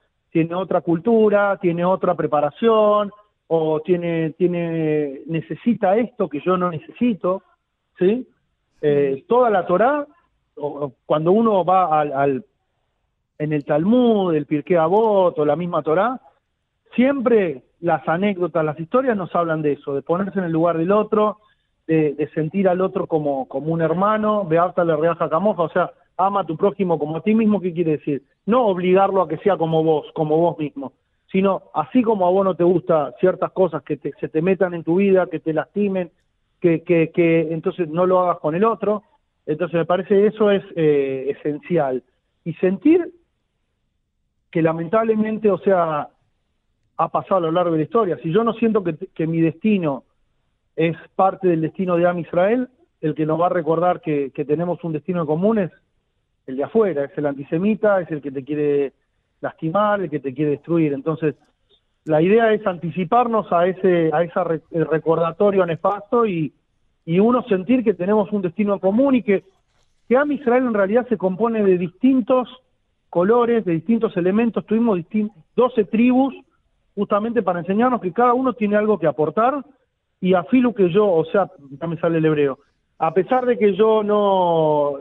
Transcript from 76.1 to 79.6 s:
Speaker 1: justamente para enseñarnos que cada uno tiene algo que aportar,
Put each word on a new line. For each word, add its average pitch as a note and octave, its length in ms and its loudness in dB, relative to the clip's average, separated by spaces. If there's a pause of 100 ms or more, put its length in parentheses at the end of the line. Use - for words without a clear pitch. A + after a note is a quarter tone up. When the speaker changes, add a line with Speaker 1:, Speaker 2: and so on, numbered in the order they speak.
Speaker 1:
justamente G#3 480 -2
para F3 160 -2
enseñarnos A3 400 0
que F3 140 -6
cada A#3+ 200 2
uno B3+ 200 0
tiene G#3 240 -2
algo G#3+ 200 0
que E3 100 -2
aportar, G#3+ 580 0 (560)